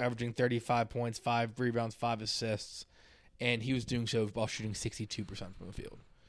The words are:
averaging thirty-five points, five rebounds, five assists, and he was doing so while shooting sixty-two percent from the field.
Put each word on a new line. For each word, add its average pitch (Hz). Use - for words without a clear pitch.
averaging 120
thirty-five 120
points, 120
five 117
rebounds, 117
five 113
assists, -
and 120
he 131
was 123
doing 120
so 110
while 110
shooting 110
sixty-two 107
percent 95
from 90
the 95
field. -